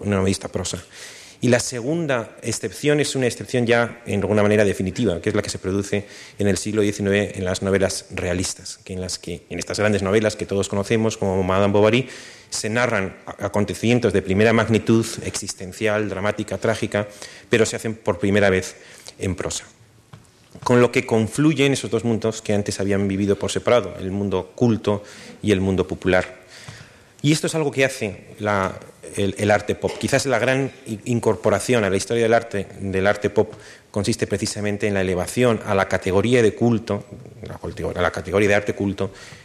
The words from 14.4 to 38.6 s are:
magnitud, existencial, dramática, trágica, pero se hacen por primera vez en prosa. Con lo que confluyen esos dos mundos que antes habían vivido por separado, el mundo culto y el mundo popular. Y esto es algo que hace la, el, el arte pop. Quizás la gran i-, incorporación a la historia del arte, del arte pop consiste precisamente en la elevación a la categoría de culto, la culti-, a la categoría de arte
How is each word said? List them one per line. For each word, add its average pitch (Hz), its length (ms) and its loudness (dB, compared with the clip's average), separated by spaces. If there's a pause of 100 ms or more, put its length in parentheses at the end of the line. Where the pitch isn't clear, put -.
magnitud, 113 520 4 (200)
existencial, 104 840 -4
dramática, 98 500 -4
trágica, 104 500 -2 (420)
pero 110 160 4
se - 80 -6
hacen 110 220 -6
por - 240 -2
primera 101 280 4
vez 92 280 0 (420)
en 92 160 -2
prosa. - 300 -8 (1000)
Con 123 180 6
lo 120 120 6
que 127 140 2
confluyen 139 640 2
esos 113 180 -4
dos 113 140 0
mundos 110 360 0
que - 120 -2
antes 101 260 0
habían 98 300 0
vivido 98 280 2
por 98 140 -4
separado, 95 480 2
el 92 140 -8
mundo 98 420 -2
culto 104 480 2 (400)
y 104 80 0
el 95 100 4
mundo 95 280 0
popular. - 540 0 (800)
Y 147 100 4
esto 156 140 0
es 160 80 -4
algo 147 160 0
que 135 140 2
hace - 560 -6
la, 101 380 0 (380)
el, 101 220 -2
el 104 140 2
arte 101 240 0
pop. 95 200 -4
Quizás 127 300 0
la 120 140 0
gran 131 320 0 (140)
i-, 110 180 -6
incorporación 110 800 2
a 98 60 2
la 98 60 2
historia 117 280 0
del 113 100 4
arte, 101 320 0 (140)
del 95 260 0
arte 101 240 2
pop - 240 2 (380)
consiste 107 340 -2
precisamente 104 640 -2
en 101 60 -2
la 95 80 0
elevación 95 600 0
a 104 100 0
la 95 120 4
categoría 101 560 2
de 104 120 4
culto, 110 500 0 (420)
la - 140 -14
culti-, 85 360 -8
a 90 60 -2
la 82 80 2
categoría 90 380 0
de 101 80 4
arte 104 180 -2